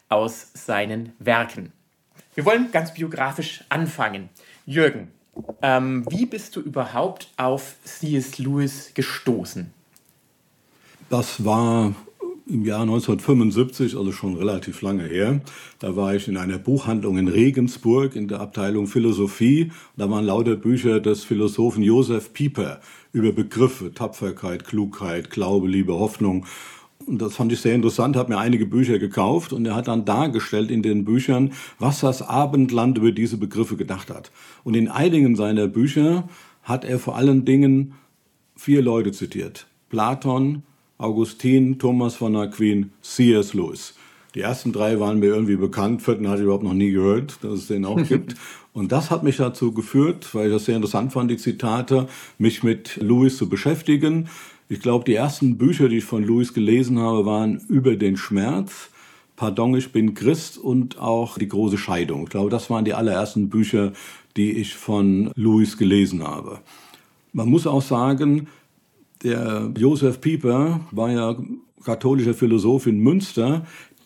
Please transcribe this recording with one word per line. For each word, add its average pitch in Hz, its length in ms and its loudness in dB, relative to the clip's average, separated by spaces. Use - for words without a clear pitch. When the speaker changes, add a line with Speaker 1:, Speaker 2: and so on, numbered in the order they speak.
Speaker 1:
aus 113 460 -2
seinen 110 680 -6
Werken. 113 540 -2
Wir 147 120 -4
wollen 233 260 2
ganz 165 220 -2
biografisch 151 720 -8
anfangen. 110 640 -4
Jürgen, 135 440 0
ähm, 131 480 0
wie 214 160 -2
bist - 300 -10
du - 60 -10
überhaupt 139 720 -6
auf 131 480 -4
C 151 320 -6
S 135 220 -6
Lewis 139 560 -4
gestoßen? 98 760 -6
Speaker 2:
Das 120 340 -4
war 110 500 2
im 123 160 -2
Jahr 110 220 -2
neunzehnhundertfünfundsiebzig, 117 1120 0
also 98 160 -4
schon 95 240 -6
relativ 92 440 -6
lange 98 220 -4
her. 101 380 -2
Da 95 180 -6
war 98 180 0
ich 101 140 -4
in 95 80 -4
einer 92 200 -4
Buchhandlung 110 600 -2
in 92 100 2
Regensburg 123 880 2
in 104 140 -6
der 104 100 -8
Abteilung 104 480 -4
Philosophie. 117 840 2
Da 101 120 -2
waren 107 140 0
lauter 110 320 2
Bücher 110 460 2
des 104 240 0
Philosophen 110 580 0
Josef 113 480 2
Pieper 117 480 -4
über 110 220 2
Begriffe, 110 600 -2
Tapferkeit, 95 680 -8
Klugheit, 98 680 -6
Glaube, 95 380 0
Liebe, 95 320 0
Hoffnung. 98 460 -2
Und 113 160 -4
das 107 140 -6
fand 117 160 0
ich 117 80 -2
sehr 117 160 2
interessant, 120 400 2
hab 123 140 0
mir 107 80 -2
einige 113 280 2
Bücher 117 320 2
gekauft 104 540 0
und 117 140 -4
er 110 100 -2
hat 113 140 -4
dann 113 160 -2
dargestellt 110 640 -2
in 117 100 0
den 104 220 0
Büchern, 131 480 2
was 139 220 -2
das 131 220 0
Abendland 127 760 2
über 113 140 4
diese 110 240 -2
Begriffe 104 400 -4
gedacht 95 340 -8
hat. - 220 -16
Und 110 120 0
in 113 120 2
einigen 143 480 4
seiner 104 320 0
Bücher 147 640 2
hat 127 220 -4
er 127 140 -2
vor 123 180 -6
allen 135 260 4
Dingen 135 520 4
vier 143 260 2
Leute 113 300 2
zitiert. - 560 -10
Platon, 135 760 0
Augustin, 127 840 2
Thomas 123 340 2
von 110 220 0
Aquin, 104 560 0
C 120 320 4
S 101 220 2
Lewis. - 400 -6
Die 98 60 -8
ersten 120 300 -4
drei 107 280 0
waren 104 180 2
mir 101 160 4
irgendwie 107 220 2
bekannt, 98 480 0
vierten 107 240 0
hatte 101 100 0
ich 101 60 0
überhaupt 98 200 2
noch 92 120 0
nie 98 160 4
gehört, 101 520 0
dass 107 100 -6
es 92 140 -8
den 101 180 -2
auch 107 180 0
gibt. - 320 0
Speaker 1:
<laughs> - 200 -20
Speaker 2:
Und 98 180 -4
das 143 180 0
hat 165 140 -2
mich 139 140 2
dazu 123 340 0
geführt, 135 640 0
weil 107 100 0
ich 104 80 2
das 107 120 0
sehr 117 100 2
interessant 110 360 -2
fand, 123 200 0
die 117 60 -2
Zitate, 127 720 0
mich 113 240 2
mit 113 360 -2
Lewis 123 400 4
zu 90 120 -2
beschäftigen. 156 800 0
Ich 101 100 -6
glaube, 123 240 2
die 117 120 2
ersten 127 420 0
Bücher, 135 320 4
die 113 80 2
ich 107 80 -2
von 107 180 -2
Lewis 117 300 2
gelesen 120 460 2
habe, 113 260 2
waren 107 420 0
Über 127 280 4
den 98 200 0
Schmerz, 120 720 -4
Pardon, 117 400 0
ich 127 160 -2
bin 110 220 2
Christ 147 460 -2
und 127 400 -2
auch 117 400 -2
Die 101 100 -4
große 101 300 0
Scheidung. 85 460 -4
Ich - 40 -12
glaube, 101 220 -2
das 117 180 -4
waren 113 160 0
die 104 80 -2
allerersten 104 560 -2
Bücher, 104 420 0
die 104 140 2
ich 104 240 -6
von 101 600 2
Lewis 107 440 4
gelesen 92 440 4
habe. 76 360 -10
Man 117 160 -2
muss 156 160 4
auch 139 160 0
sagen, 139 640 0
der 113 540 -2
Josef 131 420 2
Pieper 156 600 0
war 113 220 -2
ja 117 240 -2
katholischer 120 500 0
Philosoph 113 540 2
in 107 140 2
Münster. 160 640 2